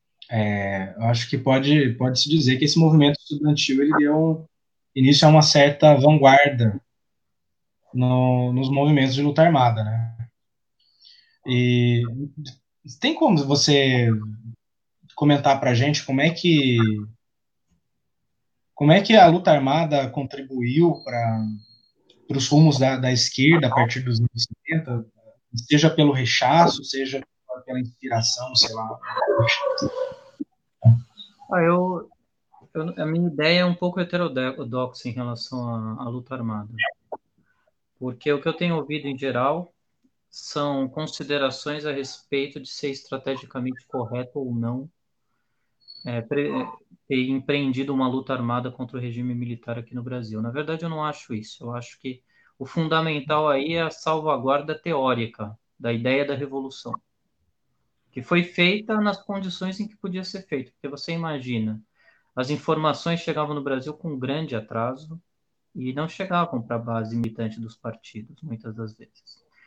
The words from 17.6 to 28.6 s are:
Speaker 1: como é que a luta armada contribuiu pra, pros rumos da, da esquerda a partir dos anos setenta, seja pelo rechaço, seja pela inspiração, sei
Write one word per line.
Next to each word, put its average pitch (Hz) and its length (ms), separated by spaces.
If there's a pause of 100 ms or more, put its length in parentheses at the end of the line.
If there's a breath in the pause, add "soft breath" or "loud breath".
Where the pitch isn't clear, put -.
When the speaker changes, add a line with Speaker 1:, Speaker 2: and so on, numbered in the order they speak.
Speaker 1:
como 147 180
é 190 100
que 220 140
a 190 120
luta 175 240
armada 143 580
contribuiu 135 960
pra, 117 420 (840)
pros 135 200
rumos 147 300
da, 131 180
da 127 160
esquerda 135 560
a 117 60
partir 131 280
dos 120 180
anos 120 160
setenta, 120 680 (500)
seja 151 340
pelo 147 220
rechaço, 135 720
seja 135 380 (440)
pela 127 140
inspiração, 127 760
sei - 200